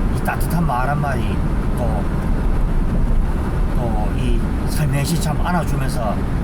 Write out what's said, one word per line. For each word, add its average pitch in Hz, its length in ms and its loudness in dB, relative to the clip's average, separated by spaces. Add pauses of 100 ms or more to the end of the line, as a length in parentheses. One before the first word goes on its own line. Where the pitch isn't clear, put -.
(160)
이 - 80 0
따뜻한 165 420 0
말 127 240 0
한마디, 143 320 0 (560)
또, - 260 0 (1700)
또 - 400 0
이 120 240 2 (300)
살며시 143 500 0
참 147 260 0
안아주면서, 139 680 0 (280)